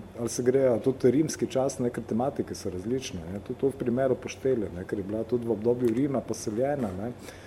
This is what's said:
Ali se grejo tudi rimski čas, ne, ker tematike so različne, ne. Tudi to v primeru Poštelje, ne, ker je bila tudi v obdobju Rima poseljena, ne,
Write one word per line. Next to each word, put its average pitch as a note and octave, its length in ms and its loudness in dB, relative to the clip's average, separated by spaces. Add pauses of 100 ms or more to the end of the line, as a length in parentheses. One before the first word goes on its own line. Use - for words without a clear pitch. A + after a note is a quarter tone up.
(140)
Ali A#2 140 -4
se - 140 -4
grejo B2 360 6
tudi C3 320 4
rimski D3 360 2
čas, C3+ 320 0
ne, A#2+ 120 0
ker A#2 140 -4
tematike A2 500 -2
so F#2+ 160 -6
različne, F#2 560 -4
ne. F#2+ 140 -6
Tudi B2 200 -8
to C#3 80 4
v C3 60 2
primeru B2+ 420 2
Poštelje, A#2 540 0
ne, F2+ 140 -6
ker G#2+ 140 -4
je F#2+ 60 -4
bila G#2+ 200 -2
tudi A#2 220 0
v A2+ 60 2
obdobju A#2+ 380 2
Rima C3 300 2
poseljena, A#2+ 720 -2
ne, A2 180 -6 (340)